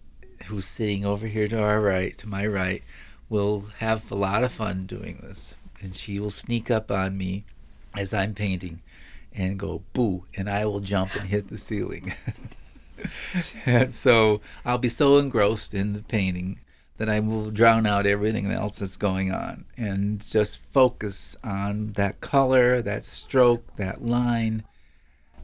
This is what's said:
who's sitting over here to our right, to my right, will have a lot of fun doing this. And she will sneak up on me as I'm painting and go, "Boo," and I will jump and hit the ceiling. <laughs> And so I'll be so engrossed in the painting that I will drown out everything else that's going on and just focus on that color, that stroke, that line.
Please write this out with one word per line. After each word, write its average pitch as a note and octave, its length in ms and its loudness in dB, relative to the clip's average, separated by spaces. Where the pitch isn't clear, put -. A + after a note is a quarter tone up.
who's G#2 200 -6
sitting G#2 380 -2
over G2+ 220 -2
here G#2+ 220 0
to A2 120 0
our G#2+ 200 4
right, F#2+ 380 2
to A2 100 -12
my G2+ 180 -2
right, F#2+ 360 -2
will G2+ 360 0
have A2 340 -2
a - 20 -4
lot G2+ 300 2
of A#2+ 80 -2
fun F#2+ 300 -4
doing - 400 -10
this. - 340 -12
And F#2 160 -10
she G2+ 240 -6
will G#2 100 -2
sneak A#2 400 -4
up A2 200 0
on F#2+ 280 0
me F#2+ 260 -4
as G2 180 -4
I'm G2+ 200 0
painting F#2 460 -4
and F#2+ 240 -2
go, E2 240 -6
"Boo," G2+ 320 0
and G2 120 -4
I G#2 180 0
will G2+ 140 -2
jump F#2+ 360 -2
and G2 120 -6
hit G2+ 200 -2
the G2+ 100 -10
ceiling. F2+ 600 -6
<laughs> - 1500 -8
And B2 260 6
so A2 480 6
I'll B2 140 0
be A#2+ 100 0
so C#3+ 300 6
engrossed A2+ 560 2
in G2+ 200 0
the G#2 80 -6
painting F#2+ 580 0
that A2 100 0
I G#2+ 120 2
will G#2+ 320 0
drown A2+ 340 8
out G2+ 200 4
everything G#2 440 2
else G2 300 -2
that's G2 160 -6
going F#2+ 340 0
on F2 340 -6
and G2+ 440 0
just - 380 0
focus A#2+ 720 2
on G#2 480 -4
that G2+ 280 0
color, B2+ 640 4
that G#2 220 -4
stroke, - 720 2
that F#2+ 260 -4
line. A#2 640 0